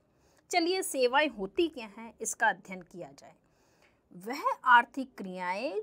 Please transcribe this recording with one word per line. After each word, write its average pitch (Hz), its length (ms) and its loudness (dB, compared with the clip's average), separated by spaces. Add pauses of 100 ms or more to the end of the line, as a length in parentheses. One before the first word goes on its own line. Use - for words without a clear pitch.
(520)
चलिए 359 300 2
सेवाएं 269 460 2
होती 226 400 -2
क्या 233 200 -10
हैं, 226 340 -16
इसका 226 260 0
अध्ययन 185 340 -4
किया 165 300 -16
जाए। 160 240 -20 (800)
वह 233 300 -10 (220)
आर्थिक 247 520 4
क्रियाएं 190 640 -6